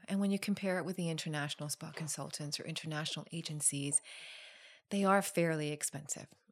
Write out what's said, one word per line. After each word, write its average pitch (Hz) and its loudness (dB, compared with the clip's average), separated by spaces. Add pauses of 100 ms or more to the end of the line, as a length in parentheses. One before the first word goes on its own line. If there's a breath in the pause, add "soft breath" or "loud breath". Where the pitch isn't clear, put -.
And 196 2
when 202 4
you 196 2
compare 196 0
it 170 -2
with 180 -4
the 170 0
international 151 -2
spa 156 -6
consultants 147 -4
or - -10
international 156 -4
agencies, 143 0 (880 loud breath)
they 202 4
are 196 10
fairly 160 4
expensive. 147 -4 (240)